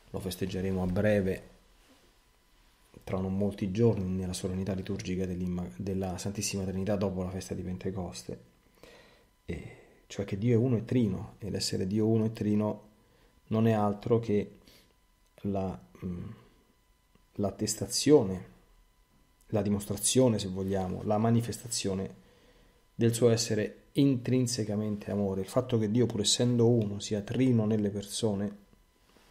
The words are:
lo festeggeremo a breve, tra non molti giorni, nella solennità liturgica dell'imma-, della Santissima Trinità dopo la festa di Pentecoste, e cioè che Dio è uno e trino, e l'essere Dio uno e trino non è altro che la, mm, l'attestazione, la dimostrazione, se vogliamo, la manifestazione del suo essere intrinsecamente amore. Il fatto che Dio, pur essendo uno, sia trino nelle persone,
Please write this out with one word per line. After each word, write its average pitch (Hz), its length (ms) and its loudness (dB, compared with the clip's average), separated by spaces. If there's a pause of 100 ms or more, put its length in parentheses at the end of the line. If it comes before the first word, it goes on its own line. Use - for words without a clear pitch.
(100)
lo 95 80 -8
festeggeremo 92 640 -4
a 92 40 0
breve, 98 560 2 (1600)
tra 95 140 -4
non 95 180 -2
molti 101 340 0
giorni, 101 340 4
nella 92 280 -2
solennità 95 400 -4
liturgica 92 540 -4
dell'imma-, 90 500 -4
della 95 420 -4
Santissima 101 460 -4
Trinità 95 320 -2
dopo 95 260 -2
la 90 80 -4
festa 95 240 -8
di 92 80 -6
Pentecoste, - 800 -8 (1040)
e 90 320 -12 (300)
cioè - 180 -8
che 101 140 -6
Dio 120 160 2
è - 20 6
uno 120 200 4
e 104 80 -2
trino, 104 540 0
e 98 120 -8
l'essere 98 360 -2
Dio 107 200 2
uno 110 180 4
e 113 80 -2
trino 107 540 0 (600)
non 110 180 4
è 113 60 6
altro 104 460 2
che 104 340 0 (920)
la, 98 360 -4 (260)
mm, 90 240 -8 (1040)
l'attestazione, 101 1200 2 (920)
la 107 140 2
dimostrazione, 104 760 2
se 95 100 -6
vogliamo, 92 560 -2
la 107 140 2
manifestazione 107 1080 0 (680)
del 117 200 4
suo 120 140 6
essere 110 640 0
intrinsecamente 117 1160 0
amore. 98 320 0
Il - 60 -10
fatto 120 300 0
che 107 120 0
Dio, 117 160 4
pur 113 140 -2
essendo 120 480 4
uno, 104 320 2
sia 104 200 -4
trino 117 440 2
nelle 104 260 2
persone, 101 760 -4 (640)